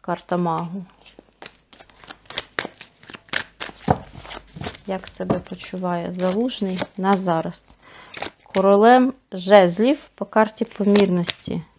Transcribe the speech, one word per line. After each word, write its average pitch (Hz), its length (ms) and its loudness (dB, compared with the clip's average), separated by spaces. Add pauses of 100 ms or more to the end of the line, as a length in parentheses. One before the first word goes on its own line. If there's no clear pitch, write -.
Карта 175 360 -6
магу. 170 480 -4 (4000)
Як 190 220 -8
себе 185 300 -4
почуває 180 760 -6
Залужний 185 680 -2 (180)
на 196 200 2
зараз? 175 480 -4 (800)
Королем 220 720 4 (180)
жезлів 190 680 4 (160)
по 208 100 -8
карті 220 400 0
помірності. 190 1000 0 (160)